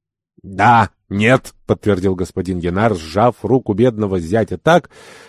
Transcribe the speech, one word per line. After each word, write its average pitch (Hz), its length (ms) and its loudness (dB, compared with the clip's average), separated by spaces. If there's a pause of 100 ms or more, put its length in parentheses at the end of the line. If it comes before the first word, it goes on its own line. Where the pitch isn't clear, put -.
(420)
«Да, 101 460 2 (220)
нет!» — 113 420 0 (140)
подтвердил 95 480 0
господин 90 460 -6
Янар, 95 340 0
сжав 90 500 -2
руку 110 300 0
бедного 104 460 0
зятя 92 360 -2
так, 160 320 2 (400)